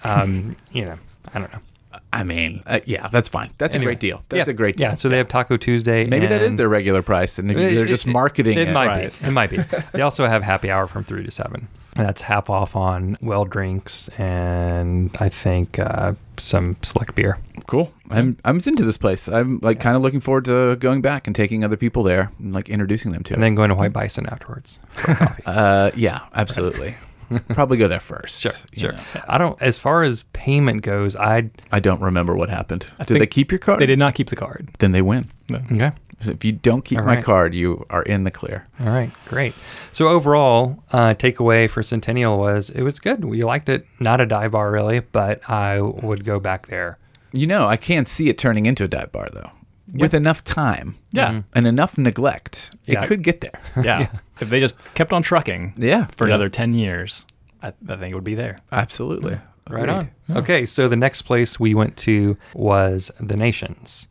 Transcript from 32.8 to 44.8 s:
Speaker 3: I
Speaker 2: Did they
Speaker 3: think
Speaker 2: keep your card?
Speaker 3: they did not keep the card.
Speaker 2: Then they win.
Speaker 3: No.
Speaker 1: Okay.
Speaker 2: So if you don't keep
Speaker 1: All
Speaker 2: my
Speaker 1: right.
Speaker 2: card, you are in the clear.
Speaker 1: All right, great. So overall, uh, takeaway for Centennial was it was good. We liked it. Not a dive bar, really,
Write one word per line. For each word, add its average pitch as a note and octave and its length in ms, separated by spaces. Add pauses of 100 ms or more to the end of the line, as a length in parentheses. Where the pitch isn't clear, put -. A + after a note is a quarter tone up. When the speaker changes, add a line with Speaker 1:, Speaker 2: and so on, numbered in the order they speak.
Speaker 3:
I - 20
Speaker 2:
Did - 120
they D3+ 60
Speaker 3:
think A2 120
Speaker 2:
keep - 180
your F#3 80
card? G3+ 220
Speaker 3:
they C#3 60
did C3+ 120
not C#3+ 160
keep - 160
the - 60
card. - 320 (100)
Speaker 2:
Then F#2+ 140
they F#2 100
win. A#2 260 (200)
Speaker 3:
No. A#2+ 120 (120)
Speaker 1:
Okay. A#2+ 180 (300)
Speaker 2:
So A2 100
if - 140
you A2 80
don't A#2 320
keep B2 160
Speaker 1:
All G#2+ 40
Speaker 2:
my A#2+ 120
Speaker 1:
right. A#2 80
Speaker 2:
card, F2+ 280
you F2 380
are F2 140
in G2 180
the F#2+ 80
clear. - 380 (100)
Speaker 1:
All A#2+ 80
right, A#2 240 (160)
great. B2 280 (380)
So D#3+ 140
overall, C#3+ 840
uh, A#2 220
takeaway A2+ 540
for A2 140
Centennial A2+ 560
was G2+ 320
it C3+ 120
was C#3 180
good. A3+ 240
We A2+ 180
liked B2+ 260
it. C3 160 (140)
Not B2 220
a A#2+ 60
dive G#2+ 260
bar, G#2 180
really, G#2+ 300